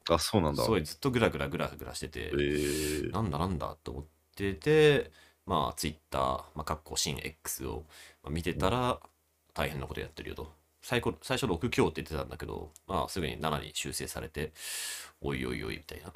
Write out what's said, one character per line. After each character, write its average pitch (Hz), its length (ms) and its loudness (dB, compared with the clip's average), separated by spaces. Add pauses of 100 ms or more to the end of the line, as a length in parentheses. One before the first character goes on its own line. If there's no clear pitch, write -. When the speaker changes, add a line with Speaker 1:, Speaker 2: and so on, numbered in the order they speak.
Speaker 1:
う、 85 60 4
Speaker 2:
あ、 82 60 8
そ - 220 4
う - 20 6
な 76 100 4
ん - 20 0
だ。 67 80 2
Speaker 1:
す 117 60 4
ご 110 80 4
い - 80 2
ず - 120 -10
っ - 20 -20
と 139 120 0
グ 123 100 2
ラ 98 100 6
グ 71 80 -2
ラ 69 100 0
グ 69 80 -4
ラ 76 120 0
グ 58 180 -12
ラ 62 80 -10
し - 60 -10
て 67 100 -6
て、 58 160 -6
Speaker 2:
へ 50 60 -6
ー。 73 800 0
Speaker 1:
な 98 100 0
ん 101 80 0
だ 71 80 0
な 87 100 0
ん 87 100 0
だ 52 240 -6
と 58 100 -8
思 69 100 -8
っ - 20 -12 (320)
て 98 160 0
て、 151 580 6 (360)
ま 73 260 4
あ、 - 20 -12
Twitter、 - 440 -4
ま 65 380 0
あ、 76 80 -4
か 80 100 -2
っ 76 100 -6
こ - 140 -6
新 69 240 0
X - 440 -8
を、 60 200 -6 (360)
ま - 60 -12
あ、 - 20 -4
見 82 120 0
て 85 100 0
た 78 160 2
ら、 123 240 2
Speaker 2:
う - 40 -2
ん。 - 20 -10 (560)
Speaker 1:
大 71 160 0
変 71 100 -6
な 65 60 -6
こ 69 80 -8
と - 80 -6
や - 40 -6
っ - 40 -12
て - 120 -14
る - 60 -12
よ - 60 -8
と。 - 180 -10 (280)
最 120 200 -2
高、 113 120 0 (100)
最 131 160 -2
初 127 100 0
六 95 220 0
強 113 160 6
っ 82 60 2
て - 100 -4
言 - 20 -8
っ - 40 -14
て 80 60 -6
た 69 80 0
ん 62 60 -8
だ 62 100 -12
け - 80 -6
ど、 50 260 -8 (140)
ま 87 180 0
あ、 - 40 -4
す - 120 -4
ぐ 80 60 0
に 60 140 -4
七 76 180 0
に 50 160 -8
修 - 180 -4
正 64 140 -4
さ - 140 -6
れ 60 80 -6
て、 76 240 -4 (680)
お 69 140 -2
い 65 100 -2
お 62 80 0
い 53 120 -4
お 55 80 -4
い - 60 -6
み 78 40 -16
た - 140 -14
い - 60 -14
な。 87 140 -14